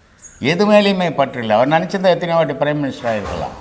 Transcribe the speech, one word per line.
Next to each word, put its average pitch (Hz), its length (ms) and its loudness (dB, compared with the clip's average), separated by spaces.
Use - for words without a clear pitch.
எது 175 320 0
மேலேயுமே 196 400 4
பற்று 131 280 -2
இல்லை. 110 160 0
அவர் 123 120 4
நினைச்சிருந்தா 160 240 0
எத்தனையோ 175 440 0
வாட்டி 151 180 0
பிரைம் - 40 -10
மினிஸ்டர் 147 460 -4
ஆயிருக்கலாம். 92 580 -4